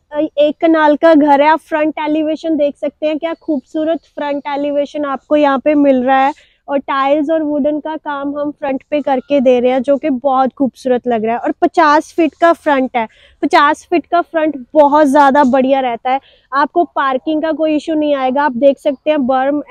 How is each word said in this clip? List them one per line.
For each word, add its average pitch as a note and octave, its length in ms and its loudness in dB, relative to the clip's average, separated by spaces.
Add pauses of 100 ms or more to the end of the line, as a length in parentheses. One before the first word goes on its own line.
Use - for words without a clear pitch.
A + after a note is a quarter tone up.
(120)
अ, D4+ 160 -4 (100)
एक D4 240 0
कनाल D#4 340 2
का E4 180 4
घर C#4+ 280 4
है। D4+ 60 2
आप D#4 120 2
front D#4 400 -4
elevation D#4 580 -4
देख C#4+ 180 -2
सकते D4+ 320 -6
हैं, D#4 120 -4
क्या E4 140 -6
खूबसूरत D#4 680 -4
front C#4+ 480 -8
elevation C#4+ 580 -4
आपको C#4 300 -4
यहाँ C#4 240 2
पे D4+ 160 0
मिल C4+ 280 2
रहा C4+ 220 2
है। D4 80 0 (340)
और C#4+ 100 -2
tiles C#4 520 -2
और D#4+ 140 -2
wooden D4 360 -2
का D#4 180 -8
काम C#4+ 420 -8
हम D4 120 -6
front C4+ 380 -8
पे D4 120 -2
करके C#4 400 -2
दे B3 180 4
रहे B3 120 0
हैं, C4 100 0
जो C#4 160 0
कि D4+ 120 -4
बहुत C4 440 -2
खूबसूरत B3 540 -4
लग A3+ 180 -2
रहा A3+ 100 -2
है। A#3 60 -6
और D4+ 100 -4
पचास D#4 600 0
feet D#4+ 200 0
का E4+ 200 2
front C4+ 440 -2
है। A3 100 -4 (340)
पचास D4+ 480 0
feet E4+ 160 0
का F4 160 0
front D#4 520 -4
बहुत D4 340 4
ज़्यादा C#4+ 360 4
बढ़िया C4 360 2
रहता B3+ 320 -4
है, C4+ 80 0 (340)
आपको D4 300 0
parking C#4+ 580 -4
का D#4+ 100 -2
कोई D#4 240 -2
issue D#4+ 180 -4
नहीं D4+ 220 0
आएगा। C4 280 0
आप D4 80 0
देख C4+ 260 2
सकते D4+ 320 -4
हैं, D4 180 0
बर्म C4+ 440 -2